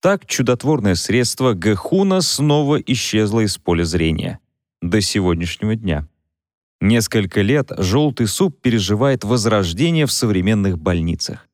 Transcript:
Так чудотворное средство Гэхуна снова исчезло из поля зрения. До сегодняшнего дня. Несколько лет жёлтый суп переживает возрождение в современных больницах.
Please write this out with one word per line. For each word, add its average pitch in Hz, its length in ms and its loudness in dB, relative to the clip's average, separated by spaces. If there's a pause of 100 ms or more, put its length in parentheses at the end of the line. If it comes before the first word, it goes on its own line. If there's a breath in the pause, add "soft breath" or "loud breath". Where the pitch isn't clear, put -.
Так 190 240 2
чудотворное 123 680 0
средство 120 580 0
Гэхуна 170 680 0
снова 147 580 2
исчезло 110 600 0
из 104 180 -2
поля 85 260 0
зрения. 80 540 -2 (420)
До 92 220 0
сегодняшнего 90 760 -2
дня. 82 320 -4 (680)
Несколько 104 640 0
лет 127 380 0
жёлтый 117 480 0
суп 180 340 -2
переживает 113 640 0
возрождение 110 800 0
в 123 80 -2
современных 98 680 0
больницах. 82 760 -2